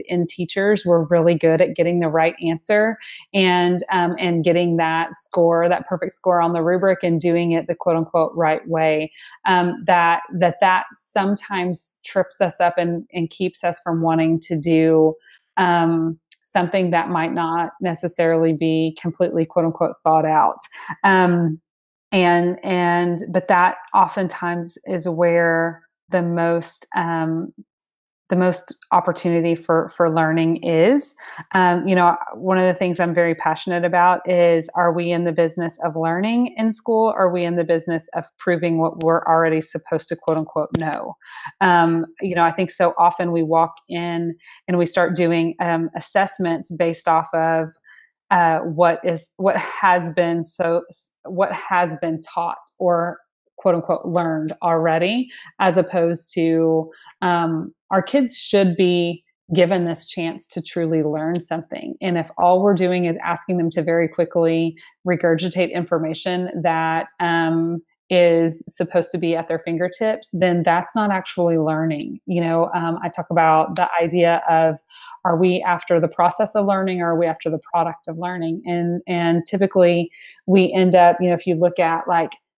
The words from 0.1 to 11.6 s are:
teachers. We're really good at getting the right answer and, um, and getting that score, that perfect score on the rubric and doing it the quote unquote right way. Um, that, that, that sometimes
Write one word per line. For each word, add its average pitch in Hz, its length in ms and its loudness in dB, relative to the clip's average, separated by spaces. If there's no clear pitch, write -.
teachers. 196 580 -2
We're 170 200 2
really 170 300 2
good 160 260 2
at 180 160 0
getting 175 240 0
the 165 80 0
right 165 260 0
answer 208 540 0
and, 180 480 2
um, 175 260 0
and 170 240 -2
getting 170 360 2
that 165 360 -2
score, 170 540 0
that 175 180 0
perfect - 260 -6
score 175 300 0
on 170 120 0
the 170 80 -2
rubric 185 420 0
and 170 160 0
doing 170 320 0
it 165 160 -2
the 170 80 -4
quote 170 200 0
unquote 165 380 0
right 156 320 0
way. 156 460 0
Um, 180 400 0
that, 170 360 2
that, 175 280 0
that 185 320 2
sometimes 190 1120 -4